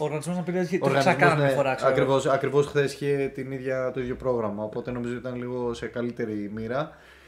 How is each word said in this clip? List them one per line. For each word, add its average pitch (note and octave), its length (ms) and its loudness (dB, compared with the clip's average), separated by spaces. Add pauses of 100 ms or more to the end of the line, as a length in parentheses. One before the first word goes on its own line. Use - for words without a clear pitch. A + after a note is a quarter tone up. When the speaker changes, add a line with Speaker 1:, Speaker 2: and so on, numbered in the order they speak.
Speaker 1:
Ο D3+ 40 0
οργανισμός D3+ 320 -4
να F3+ 60 -2
πει, E3 100 -4
«Δεν F#3 80 0
Speaker 2:
οργανισμός, D3 380 2
Speaker 1:
ξανακάναμε D#3 500 4
Speaker 2:
ναι, C3+ 60 2
Speaker 1:
φορά, C3+ 200 2
ξέρω». C3 160 2
Speaker 2:
ακριβώς, C3 360 4
ακριβώς C3+ 400 4
χθες C#3 260 0
είχε C#3 420 -2
την C3 180 -8
ίδια, C3 420 -2
το C3 60 -4
ίδιο B2 160 -4
πρόγραμμα. A2 480 0
Οπότε A#2 260 -6
νομίζω A#2+ 240 -4
ήταν B2 220 -8
λίγο B2 380 -4
σε A#2 120 -6
καλύτερη A2+ 680 -4
μοίρα. A#2+ 360 -4 (380)